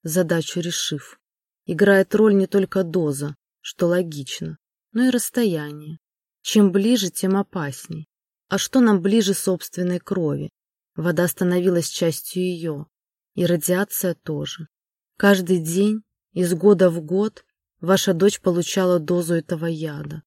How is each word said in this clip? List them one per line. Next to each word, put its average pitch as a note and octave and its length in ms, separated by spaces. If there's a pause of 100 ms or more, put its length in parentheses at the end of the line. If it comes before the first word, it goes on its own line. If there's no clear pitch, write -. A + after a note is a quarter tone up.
задачу E3 560
решив. D#3+ 600 (460)
Играет G3 480
роль G#3+ 220
не F#3+ 120
только F#3+ 360
доза, D3 520 (240)
что - 280
логично, D#3+ 720 (360)
но A#3+ 120
и B3+ 40
расстояние. D#3+ 880 (440)
Чем G3+ 300
ближе, G3 380
тем F#3+ 280
опасней. D#3 720 (420)
А G3 80
что - 240
нам G#3 200
ближе G3 320
собственной F3+ 680
крови? D3+ 500 (460)
Вода F3 320
становилась F3+ 600
частью - 560
ее, E3 420 (480)
и E3+ 120
радиация F3 680
тоже. D3+ 540 (500)
Каждый F#3 420
день, G3 440 (300)
из F3+ 200
года F#3 360
в E3 120
год — F#3+ 440 (340)
Ваша F#3+ 340
дочь F#3 280
получала F3+ 580
дозу E3+ 360
этого E3 300
яда. D3+ 600